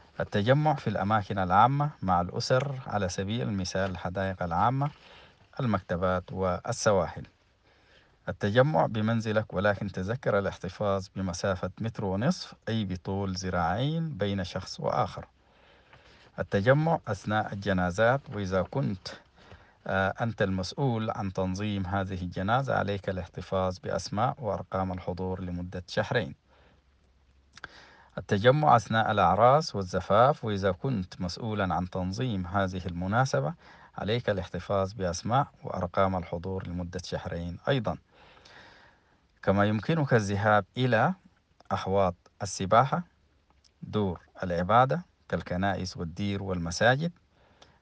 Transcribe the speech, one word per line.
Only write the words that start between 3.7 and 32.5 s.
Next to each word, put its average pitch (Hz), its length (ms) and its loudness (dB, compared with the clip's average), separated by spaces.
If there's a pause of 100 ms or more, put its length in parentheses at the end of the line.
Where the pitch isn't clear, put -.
الحدائق 92 520 -4
العامة، 117 480 2 (720)
المكتبات 92 720 0
والسواحل. 92 960 0 (1000)
التجمع 127 580 4
بمنزلك، 110 680 0
ولكن 98 380 0
تذكر 107 460 -2
الاحتفاظ 98 680 -2 (100)
بمسافة 95 540 -4 (100)
متر 110 240 -6
ونصف، 104 500 -2 (140)
أي 110 160 0
بطول 95 480 -4
ذراعين، 92 760 -2
بين 98 340 -2
شخص - 360 -8
وآخر. - 460 -2 (1120)
التجمع 139 680 2
أثناء 107 440 -2
الجنازات، 98 680 2 (100)
وإذا 95 320 0
كنت، 123 460 -4 (800)
آه، 95 340 0
أنت 117 220 -2
المسؤول 110 680 -2
عن 98 220 -4
تنظيم 98 540 -2
هذه 95 360 -4
الجنازة، 123 520 -2
عليك 98 340 -2
الاحتفاظ 92 680 -4
بأسماء 113 600 -2
وأرقام 95 540 -4
الحضور 92 480 -6
لمدة 90 460 -8
شهرين. 107 480 -2 (1800)
التجمع 127 580 6
أثناء 110 340 2
الأعراس 107 640 6
والزفاف، 101 680 2
وإذا 101 280 0
كنت 110 480 -4
مسؤولًا 98 540 -4
عن 90 160 -2
تنظيم 95 560 -4
هذه 92 400 -2